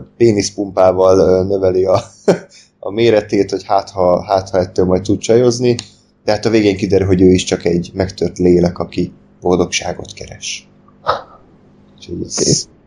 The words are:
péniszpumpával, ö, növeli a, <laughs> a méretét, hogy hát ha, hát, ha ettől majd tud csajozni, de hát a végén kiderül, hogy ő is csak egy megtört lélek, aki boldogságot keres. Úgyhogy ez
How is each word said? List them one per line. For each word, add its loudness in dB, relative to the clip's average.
péniszpumpával, 2
ö, 2
növeli 0
a, 0
<laughs> -4
a -12
méretét, 0
hogy -6
hát -2
ha, 0
hát, -2
ha -2
ettől 0
majd 0
tud -2
csajozni, 2
de 0
hát -4
a -2
végén 2
kiderül, 0
hogy 2
ő 6
is 2
csak -4
egy -2
megtört -4
lélek, 2
aki -6
boldogságot -4
keres. -16
Úgyhogy -12
ez -4